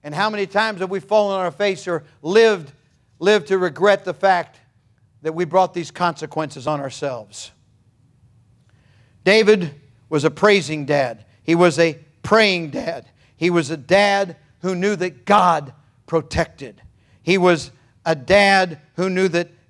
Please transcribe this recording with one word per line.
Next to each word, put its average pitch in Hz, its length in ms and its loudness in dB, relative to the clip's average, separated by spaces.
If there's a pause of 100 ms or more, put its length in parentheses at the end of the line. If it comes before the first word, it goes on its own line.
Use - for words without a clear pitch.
And 151 100 -12
how 202 160 -2
many 208 160 -6
times 214 340 -4
have 185 100 -6
we 196 100 -6
fallen 208 340 0
on 190 100 -2
our 175 60 -4
face 196 380 -4
or 160 160 -4 (180)
lived, 190 500 2 (460)
lived 208 300 2
to 190 100 0
regret 190 460 0
the 175 100 -6
fact 180 460 -2 (640)
that 160 120 -6
we 175 100 -2
brought 180 300 0
these 175 160 -8
consequences 156 800 -6
on 151 120 -4
ourselves? 127 720 -12 (1700)
David 196 500 4 (340)
was 151 140 -2
a 156 80 2
praising 156 560 0
dad. 131 380 -2 (180)
He 165 140 0
was 175 240 2
a 165 180 0 (240)
praying 185 480 2
dad. 160 360 -8 (300)
He 175 140 0
was 160 200 -2
a 165 60 -6
dad 196 600 0 (240)
who 185 160 -6
knew 202 180 -2
that 180 320 -8
God 170 480 2 (320)
protected. 156 720 -6 (400)
He 180 160 0
was 175 360 2 (340)
a 165 80 0
dad 185 640 2 (160)
who 185 160 -2
knew 185 180 0
that 170 220 -4 (200)